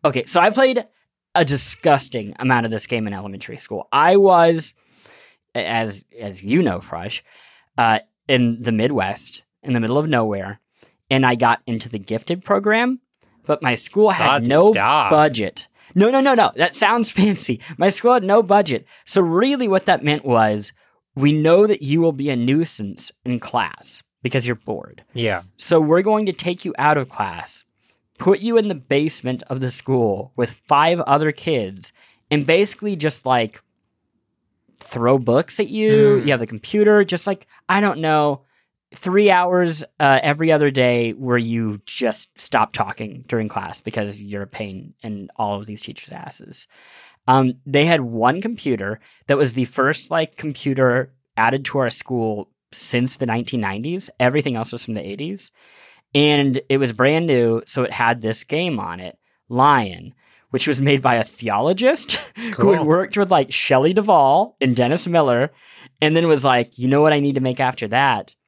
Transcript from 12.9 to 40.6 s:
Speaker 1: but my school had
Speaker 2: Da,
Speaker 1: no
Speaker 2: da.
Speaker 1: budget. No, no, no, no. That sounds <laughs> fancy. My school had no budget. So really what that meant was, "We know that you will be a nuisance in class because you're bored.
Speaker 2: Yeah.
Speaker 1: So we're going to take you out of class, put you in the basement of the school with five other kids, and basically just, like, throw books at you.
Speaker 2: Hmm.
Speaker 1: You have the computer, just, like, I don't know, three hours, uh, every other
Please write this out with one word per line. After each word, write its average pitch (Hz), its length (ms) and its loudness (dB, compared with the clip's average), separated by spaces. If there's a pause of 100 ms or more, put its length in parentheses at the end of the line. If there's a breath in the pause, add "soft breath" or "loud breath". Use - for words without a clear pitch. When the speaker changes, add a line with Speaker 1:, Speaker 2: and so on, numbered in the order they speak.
Speaker 1:
but 151 160 -2
my 123 140 0
school 208 360 0
had 139 320 0
Speaker 2:
Da, 120 40 -2
Speaker 1:
no 170 260 6
Speaker 2:
da. 123 360 2
Speaker 1:
budget. 139 580 0 (280 soft breath)
No, 202 140 6
no, 269 120 2
no, 269 120 4
no. 196 220 4
That 170 200 0
sounds 226 360 0
<laughs> - 100 0
fancy. 185 380 0 (180 loud breath)
My 180 120 4
school 233 240 2
had 240 100 2
no 202 200 4
budget. 180 420 0 (200 soft breath)
So - 160 0
really 233 460 0
what 190 180 0
that 165 180 0
meant 147 220 -2
was, 110 480 0 (420)
"We 143 160 2
know 160 340 4
that 214 160 0
you 147 200 0
will 165 100 2
be 139 180 -6
a 135 60 -2
nuisance 123 760 -4 (140)
in 123 140 -4
class - 640 -8 (180)
because 120 240 -4
you're 123 120 -4
bored. - 460 -12 (100)
Speaker 2:
Yeah. 104 300 -4 (120)
Speaker 1:
So - 240 2
we're 160 220 2
going 214 240 0
to 185 80 -4
take 180 320 -8
you 170 120 -8
out 151 200 2
of 131 120 -4
class, - 540 -10 (560)
put 196 220 2
you 226 160 0
in 214 100 0
the 185 80 -4
basement 139 680 -4
of 131 180 -8
the 127 100 -4
school 113 640 -2
with 120 160 -2 (160)
five 165 340 2
other 147 300 0
kids, 104 640 -6 (360 soft breath)
and 147 160 0
basically 202 520 0
just, 147 280 -4
like, 120 360 0 (1160)
throw 123 380 0
books 127 420 0
at 208 100 -2
you. 143 500 4
Speaker 2:
Hmm. 117 80 -4
Speaker 1:
You 147 60 2
have 123 60 0
the 113 80 -4
computer, 208 560 2
just, 185 240 -4
like, 196 200 -6 (220 soft breath)
I 185 120 2
don't 196 180 0
know, 151 420 0 (540)
three 202 340 2
hours, 180 540 2 (160)
uh, 139 240 4
every 160 280 0
other 147 200 4